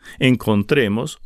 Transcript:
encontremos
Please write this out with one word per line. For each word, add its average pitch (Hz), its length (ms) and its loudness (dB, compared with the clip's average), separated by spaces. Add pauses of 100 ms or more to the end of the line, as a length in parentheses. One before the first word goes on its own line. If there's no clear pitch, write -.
(180)
encontremos 113 1080 0